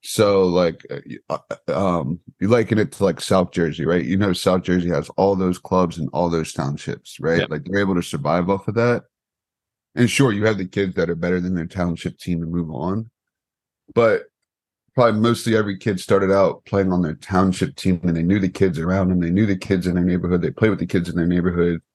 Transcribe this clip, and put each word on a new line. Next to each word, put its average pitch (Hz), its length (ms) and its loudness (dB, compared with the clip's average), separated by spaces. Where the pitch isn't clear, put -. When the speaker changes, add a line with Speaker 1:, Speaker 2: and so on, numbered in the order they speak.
Speaker 1:
So, 101 420 2
like, 87 440 0
uh, 69 160 -10
y-, - 320 -10
uh, - 60 -4
um, 85 460 -2
you 95 80 -2
liken 113 300 2
it 104 160 0
to, - 100 -4
like, 87 160 0
South 92 320 0
Jersey, 82 340 -2
right? 85 200 0
You 92 100 0
know, 98 160 2
South 92 300 0
Jersey 90 280 0
has 73 280 -2
all 98 180 4
those 92 220 0
clubs 90 400 0
and 76 160 -6
all 85 160 0
those 80 240 -2
townships, - 680 -8
right? 82 200 0
Speaker 2:
Yeah. - 100 -2
Speaker 1:
Like, 76 160 -6
they're 98 160 -2
able 95 140 0
to 87 80 0
survive 82 460 -2
off 98 200 -2
of 101 60 -6
that. 120 280 0
And 117 140 4
sure, 135 220 2
you 104 140 -2
have 107 140 2
the 92 80 -6
kids 95 280 -2
that 87 140 0
are 85 60 -2
better 87 260 -2
than 92 140 -2
their 82 100 -2
township 87 540 -4
team 85 220 -4
and 82 100 -6
move 85 180 -4
on. 92 400 -6
But 113 320 2
probably 117 240 4
mostly 113 380 2
every 101 200 0
kid 95 220 -2
started 98 320 2
out 95 340 2
playing 98 280 0
on 90 80 2
their 80 140 -2
township 92 600 0
team, 92 280 0
and 85 120 2
they 82 80 0
knew 98 160 2
the 95 100 0
kids 90 300 0
around 90 300 0
them. 90 100 2
They 85 100 0
knew 98 160 2
the 98 120 0
kids 92 300 -2
in 87 80 -2
their 90 100 2
neighborhood. 87 360 0
They 87 100 -2
played 110 180 2
with 95 100 -2
the 87 60 -2
kids 90 240 -2
in 85 60 -8
their 87 120 0
neighborhood. 87 540 0